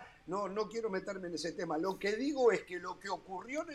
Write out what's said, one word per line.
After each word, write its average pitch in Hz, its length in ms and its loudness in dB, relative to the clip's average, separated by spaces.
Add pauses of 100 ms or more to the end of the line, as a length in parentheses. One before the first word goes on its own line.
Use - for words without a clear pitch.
(280)
no, 190 200 0
no 202 200 0
quiero 220 220 -2
meterme 190 380 -2
en 175 60 -4
ese 160 180 -2
tema. 165 260 -2
Lo 190 200 0
que 208 180 0
digo 262 360 6
es 175 100 4
que 175 160 -8
lo 180 220 -8
que 196 80 -8
ocurrió 196 540 -4
en 339 120 -8